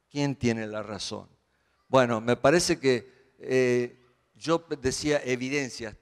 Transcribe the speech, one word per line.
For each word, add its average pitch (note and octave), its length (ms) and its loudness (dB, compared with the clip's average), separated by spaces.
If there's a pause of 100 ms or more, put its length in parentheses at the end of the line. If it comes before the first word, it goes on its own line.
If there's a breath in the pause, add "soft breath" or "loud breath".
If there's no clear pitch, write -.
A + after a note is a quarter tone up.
(100)
¿Quién C#3+ 240 -2
tiene A2+ 320 -2
la G#2+ 160 -8
razón? G2+ 460 -10 (580)
Bueno, A#2+ 360 4
me A#2+ 140 2
parece E3 440 2
que, - 580 -2
eh, B2 640 0 (320)
yo D#3+ 320 -2 (140)
decía C#3 420 -2
evidencias, B2+ 800 -4